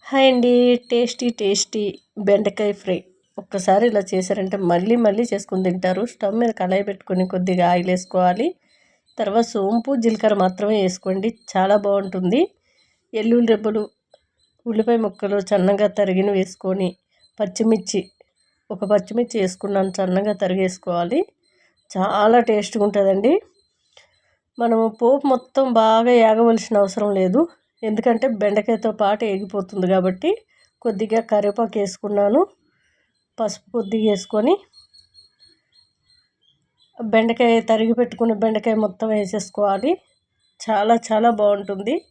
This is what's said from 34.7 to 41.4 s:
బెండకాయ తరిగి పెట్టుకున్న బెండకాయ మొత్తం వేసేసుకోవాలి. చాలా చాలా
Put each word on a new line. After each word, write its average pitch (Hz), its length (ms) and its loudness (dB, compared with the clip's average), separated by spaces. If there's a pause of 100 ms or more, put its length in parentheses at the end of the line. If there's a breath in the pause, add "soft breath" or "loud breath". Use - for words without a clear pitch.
బెండకాయ 226 600 2 (140)
తరిగి 220 280 2
పెట్టుకున్న 233 440 0
బెండకాయ 220 420 0
మొత్తం 214 300 -6
వేసేసుకోవాలి. 202 760 -2 (680)
చాలా 220 360 0 (140)
చాలా 220 220 2 (100)